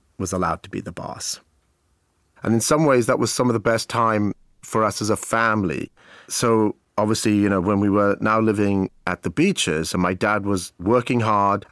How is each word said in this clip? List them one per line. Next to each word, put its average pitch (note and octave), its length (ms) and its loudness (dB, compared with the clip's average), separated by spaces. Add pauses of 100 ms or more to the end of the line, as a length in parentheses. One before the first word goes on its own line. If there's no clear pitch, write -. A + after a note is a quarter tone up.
(160)
was F#2 160 -6
allowed F2 300 -2
to G2+ 80 -20
be F#2+ 100 -8
the F#2+ 120 -12
boss. - 480 -10 (1040)
And A2 100 2
in A2+ 60 2
some D#3 240 2
ways, B2+ 220 4
that B2+ 120 0
was A#2+ 140 -2
some B2+ 160 0
of A#2 60 2
the A2+ 40 0
best A2+ 300 0
time A2 440 0 (300)
for A2 220 0
us G2+ 180 -2
as G#2+ 80 -2
a - 60 2
family. G#2+ 720 -2 (380)
So A2 480 0 (200)
obviously, G#2+ 380 0
you G2+ 140 2
know, G2 120 2
when G2+ 200 0
we G#2 100 2
were G2+ 300 2
now G#2+ 180 2
living G2+ 520 0 (180)
at F2+ 140 -6
the F2+ 80 -4
Beaches, F#2 640 0
and F#2 80 -2
my F2+ 140 0
dad G#2 320 0
was G2 320 -2
working A#2+ 400 0
hard G2+ 540 0